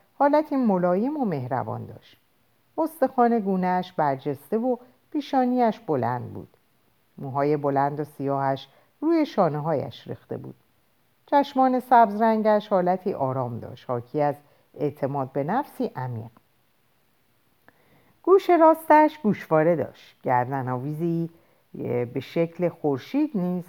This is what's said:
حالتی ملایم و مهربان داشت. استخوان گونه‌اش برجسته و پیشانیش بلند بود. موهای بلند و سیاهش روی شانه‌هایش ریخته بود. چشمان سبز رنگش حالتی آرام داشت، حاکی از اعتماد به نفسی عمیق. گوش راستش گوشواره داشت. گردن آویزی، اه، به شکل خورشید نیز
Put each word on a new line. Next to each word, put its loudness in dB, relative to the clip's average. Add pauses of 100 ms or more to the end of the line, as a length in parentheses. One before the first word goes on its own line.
(180)
حالتی 2
ملایم 0
و -4
مهربان -4
داشت. -20 (580)
استخوان 0
گونه‌اش -2
برجسته -2
و -2 (360)
پیشانیش 0
بلند -4
بود. -16 (640)
موهای -2
بلند 0
و -6
سیاهش -4 (320)
روی 0
شانه‌هایش -2
ریخته -12
بود. -14 (720)
چشمان 2
سبز 4
رنگش 2
حالتی 0
آرام -4
داشت، -12
حاکی -4
از 2 (400)
اعتماد -4
به -2
نفسی -6
عمیق. -8 (1900)
گوش 4
راستش 6
گوشواره 2
داشت. -10
گردن -2
آویزی، -4 (480)
اه، -4
به -6
شکل -4
خورشید -2
نیز -4